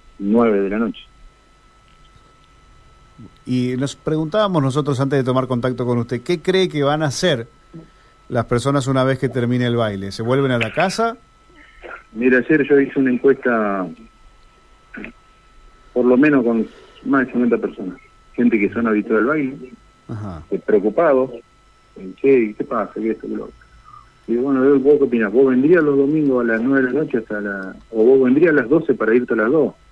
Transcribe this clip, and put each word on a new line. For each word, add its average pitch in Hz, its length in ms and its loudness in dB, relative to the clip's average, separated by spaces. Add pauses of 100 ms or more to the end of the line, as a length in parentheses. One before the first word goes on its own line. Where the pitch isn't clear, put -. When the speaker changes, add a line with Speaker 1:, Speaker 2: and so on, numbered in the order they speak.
(200)
Speaker 1:
nueve 107 420 2
de - 80 -2
la 101 80 -4
noche. - 240 -4 (2500)
Speaker 2:
Y 127 320 -2
nos 139 180 -6
preguntábamos 160 640 -2
nosotros 135 380 -2
antes 139 200 0
de 131 40 2
tomar 127 240 0
contacto 123 380 -4
con 120 120 0
usted, 117 240 -4
¿qué 175 200 -4
cree 185 280 0
que 147 140 -2
van 151 200 0
a 151 40 0
hacer 135 400 -2 (840)
las 120 160 -2
personas 135 420 -2
una 131 160 2
vez 131 160 0
que 131 100 -2
termine 123 360 -2
el 120 100 0
baile? 101 360 -4
¿Se 113 120 -8
vuelven 131 280 2
a 123 60 0
la 110 160 -4
casa? 220 440 -2 (960)
Speaker 1:
Mira, 127 260 2
ayer 147 280 2
yo 143 120 4
hice 139 200 0
una 131 120 2
encuesta, 113 760 0 (2000)
por 123 120 0
lo 123 120 4
menos 143 260 4
con 113 220 0 (400)
más 131 200 0
de - 60 -8
cincuenta 120 260 0
personas. 95 400 -8 (360)
Gente 117 260 2
que 101 120 0
son 117 160 -4
habituales 107 340 0
al 113 60 0
baile, 147 300 -4 (520)
Speaker 2:
Ajá. 104 400 -10
Speaker 1:
eh, 98 160 -4
preocupados, 127 640 2 (640)
eh, 95 140 -16 (100)
"Che, 123 340 2
¿qué 107 80 -6
pasa? 110 320 -6
¿Qué 107 160 -4
esto, 107 160 -10
qué 107 80 -8
lo 107 100 -8
otro?". - 100 -18 (720)
Y 117 100 -2
bueno, 131 240 0 (180)
"¿Vos 139 180 4
qué 139 60 0
opinás? 117 280 0
¿Vos 131 180 4
vendrías 151 340 4
los 143 140 2
domingos 139 460 2
a 117 40 -2
las 113 140 0
nueve 131 260 2
de 123 60 -4
la 143 80 0
noche 156 180 -2
hasta 107 220 -8
la... 98 340 -10 (160)
o 110 120 2
vos 131 200 6
vendrías 151 300 4
a 143 80 2
las 110 80 -2
doce 156 260 2
para 110 180 0
irte 123 200 0
a 113 40 -2
las 110 140 0
dos?". 147 220 0 (180)